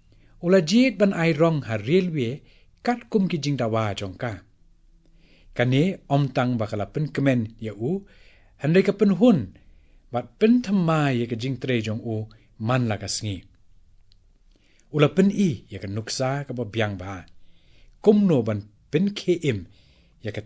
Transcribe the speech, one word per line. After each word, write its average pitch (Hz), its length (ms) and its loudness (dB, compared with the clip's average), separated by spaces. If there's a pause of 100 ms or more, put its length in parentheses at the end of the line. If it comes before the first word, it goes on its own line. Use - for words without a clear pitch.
(440)
U - 80 -2
la 190 80 8
jet 220 400 2
ban 196 120 4
ai 165 200 0
rong 156 340 2
ha 113 80 -4 (140)
railway, 156 500 0 (460)
kat 240 260 -4
kum 196 200 2
ki 175 120 -2
jing 139 160 -2
dawa 110 400 -2
jong 95 160 -8
ka. 117 180 -8 (1200)
Kane, 127 260 2 (260)
om 143 220 2
tang 123 260 0
ba 110 140 -2
ka 110 80 -6
la 98 80 -4
pen 151 280 -4
kemen 135 280 0 (180)
ya 107 140 -10
u, 113 160 -6 (720)
hen 156 120 2
rei 190 120 6
ka 202 60 2
pen 196 260 2
hun, 214 200 6 (760)
bat - 260 -8
pen 240 260 4
thamma 160 540 0
ya 117 120 -2
ka 120 60 -4
jing 127 260 -6
trei 127 200 0
jong 107 200 -6 (120)
u, - 20 -4 (420)
man 120 320 0
la 101 60 -2
ka 95 200 -10
sngi. 101 200 -6 (1600)
U - 80 0
la 143 140 6
pen 190 140 4
i, 190 420 -2
ya 98 100 -12
ka 101 80 -10
nuksa 113 400 -4 (160)
ka 127 80 -12
ba 120 100 -6
biang 104 320 -4
ba. 92 300 -12 (720)
Kum 208 180 6 (100)
no 151 180 4
ban 104 140 -2 (300)
pen 180 160 2 (120)
ke 180 160 0 (160)
im, 95 160 -6 (580)
ya 107 60 -6
ka 104 160 -10